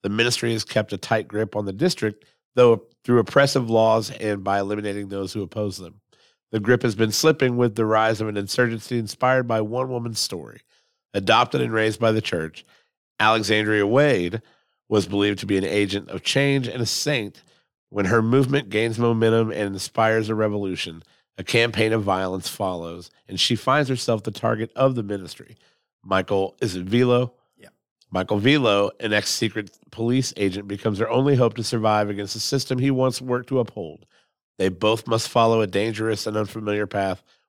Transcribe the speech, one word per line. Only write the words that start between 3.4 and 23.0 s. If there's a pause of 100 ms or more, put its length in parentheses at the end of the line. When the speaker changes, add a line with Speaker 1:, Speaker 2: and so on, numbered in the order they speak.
Speaker 1:
laws
and
by
eliminating
those
who
oppose
them. (520)
The
grip
has
been
slipping
with
the
rise
of
an
insurgency
inspired
by
one
woman's
story. (520)
Adopted
and
raised
by
the
church, (540)
Alexandria
Wade (460)
was
believed
to
be
an
agent
of
change
and
a
saint. (460)
When
her
movement
gains
momentum
and
inspires
a
revolution, (340)
a
campaign
of
violence
follows, (160)